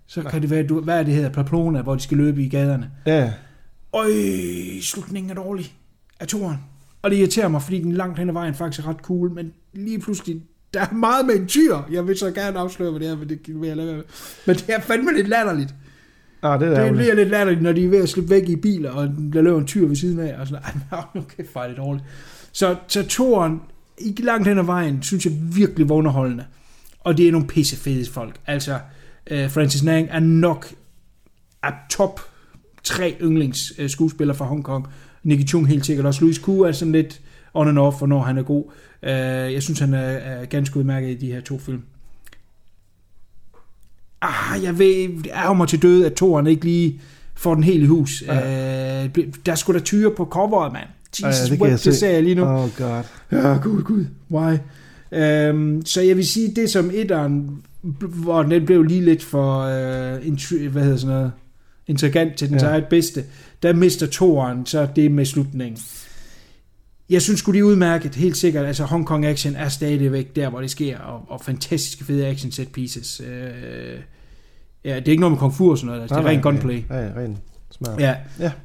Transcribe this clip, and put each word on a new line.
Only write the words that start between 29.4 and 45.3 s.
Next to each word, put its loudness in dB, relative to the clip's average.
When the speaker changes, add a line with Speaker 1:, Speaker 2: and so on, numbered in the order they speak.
Speaker 1:
Francis 2
Nang 2
er -2
nok 4
af -4
top -2
tre -4
yndlings, 0
øh, -4
skuespillere 0
fra -6
Hong -4
Kong. -6
Nicky 2
Chung 4
helt 2
sikkert 0
også. 0
Louis 4
Koo 2
er 4
sådan -2
lidt 0
on 4
and 4
off, 4
hvornår 2
han -2
er -2
god. 0
Øh, -4
jeg -2
synes, -4
han 2
er, 2
er -6
ganske -4
udmærket -2
i -6
de -8
her -8
to -8
film. -10
Ah, -6
jeg -2
ved, 2
det -10